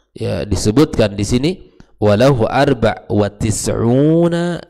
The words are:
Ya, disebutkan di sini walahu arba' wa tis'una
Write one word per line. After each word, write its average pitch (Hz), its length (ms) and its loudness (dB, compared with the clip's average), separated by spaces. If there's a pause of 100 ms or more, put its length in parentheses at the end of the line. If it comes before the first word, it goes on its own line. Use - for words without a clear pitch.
(140)
Ya, 107 320 -6
disebutkan 107 720 0
di 98 80 -4
sini 131 240 0 (480)
walahu 110 480 2
arba' 123 640 0
wa 104 160 0
tis'una 151 1400 0